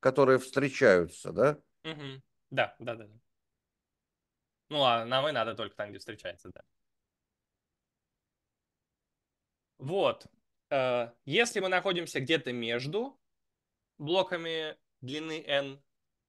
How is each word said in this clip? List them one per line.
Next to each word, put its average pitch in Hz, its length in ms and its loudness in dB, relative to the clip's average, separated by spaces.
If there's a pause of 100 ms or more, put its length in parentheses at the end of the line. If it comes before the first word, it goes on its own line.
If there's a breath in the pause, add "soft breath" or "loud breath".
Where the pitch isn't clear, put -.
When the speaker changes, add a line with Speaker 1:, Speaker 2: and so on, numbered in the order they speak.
Speaker 1:
которые 131 380 6
встречаются, 101 920 2
да? 135 260 2 (260)
Speaker 2:
Мгм. 143 380 -12 (280)
Да, 127 280 -2
да, 117 160 -8
да, 110 120 -16
да. 107 140 -20 (1500)
Ну, 147 140 2
а 117 200 4
нам 131 240 0
и 151 40 -2
надо 113 220 -2
только 104 220 -10
там, 104 140 -8
где 98 80 -14
встречается, 90 560 -14
да. - 80 -20 (3250)
Вот. 143 480 0 (440)
Э, 123 400 0 (140)
если 220 360 0
мы 190 80 0
находимся 180 520 -2
где-то 135 320 0
между 127 680 -4 (800)
блоками 165 760 -2 (240)
длины 156 460 -8
n, 139 360 -2 (460)